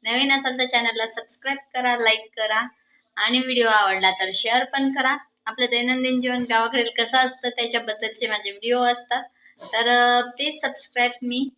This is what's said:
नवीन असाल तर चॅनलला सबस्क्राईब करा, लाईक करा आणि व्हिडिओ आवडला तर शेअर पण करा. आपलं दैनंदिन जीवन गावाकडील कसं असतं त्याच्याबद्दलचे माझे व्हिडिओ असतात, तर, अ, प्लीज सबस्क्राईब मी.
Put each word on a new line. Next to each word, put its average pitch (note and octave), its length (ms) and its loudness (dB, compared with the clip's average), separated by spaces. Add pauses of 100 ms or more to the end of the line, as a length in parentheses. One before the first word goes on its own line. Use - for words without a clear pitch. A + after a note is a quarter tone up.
नवीन B3+ 300 0
असाल C4 260 -2
तर B3+ 60 2
चॅनलला A#3 420 0
सबस्क्राईब C4+ 520 -8 (160)
करा, B3 220 0
लाईक A3 400 0
करा A3 320 -2 (480)
आणि A3+ 220 2
व्हिडिओ B3 300 2
आवडला F#3+ 420 4
तर F#3+ 220 -2
शेअर A#3 320 0
पण C4+ 280 -2
करा. C4+ 240 0 (300)
आपलं A#3 200 -2
दैनंदिन B3+ 540 0
जीवन B3 220 -2
गावाकडील A#3 460 2 (100)
कसं A#3 180 0
असतं B3+ 320 2
त्याच्याबद्दलचे A3+ 800 -4
माझे G3+ 240 -4
व्हिडिओ A#3 320 0
असतात, A#3+ 400 0 (500)
तर, A#3 160 2
अ, B3 320 6
प्लीज C#4 460 -4
सबस्क्राईब B3 440 -2 (120)
मी. B3 340 -2